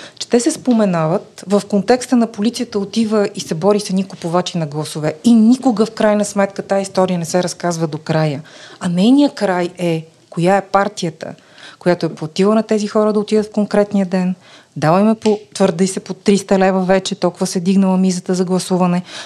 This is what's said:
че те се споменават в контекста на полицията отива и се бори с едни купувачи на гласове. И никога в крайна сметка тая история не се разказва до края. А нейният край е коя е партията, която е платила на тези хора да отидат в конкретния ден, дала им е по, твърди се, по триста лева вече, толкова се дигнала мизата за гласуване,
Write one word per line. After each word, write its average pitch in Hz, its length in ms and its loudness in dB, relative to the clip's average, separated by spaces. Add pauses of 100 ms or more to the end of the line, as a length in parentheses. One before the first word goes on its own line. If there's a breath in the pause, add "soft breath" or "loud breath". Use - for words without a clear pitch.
(180 loud breath)
че - 100 -12
те 240 120 2
се 311 100 0
споменават 202 960 0
в 196 220 2
контекста 240 480 0
на 233 100 4
полицията 226 520 -4
отива 208 560 0
и - 60 -10
се - 140 -6
бори 196 260 2
с 202 100 -8
едни 190 140 0
купувачи 175 540 -4
на 160 80 -4
гласове. 151 480 -6 (100)
И 240 100 6
никога 226 520 4
в 220 40 -6
крайна 208 340 2
сметка 196 380 -4
тая 196 200 -2
история 185 360 0
не 170 60 -4
се 180 180 -2
разказва 170 440 -4
до 151 120 -6
края. 156 440 -2 (380 loud breath)
А 185 80 -4
нейният 254 460 4
край 180 440 -2
е 165 260 -2 (260)
коя 180 260 2
е 190 60 0
партията, 196 720 -2 (440 loud breath)
която 175 280 0
е 185 80 -4
платила 190 400 0
на 220 80 2
тези 214 240 -2
хора 214 260 0
да 208 80 0
отидат 208 260 0
в 214 40 -16
конкретния 208 560 0
ден, 185 280 -2 (420 loud breath)
дала 156 240 2
им 208 100 4
е 220 40 4
по, 214 240 0 (160)
твърди 190 320 0
се, 190 140 -6
по - 140 -10
триста 196 440 0
лева 190 260 2
вече, 190 300 0
толкова 180 320 -2
се 190 140 -4
дигнала 190 360 2
мизата 185 380 0
за 185 100 0
гласуване, 180 580 0 (240 loud breath)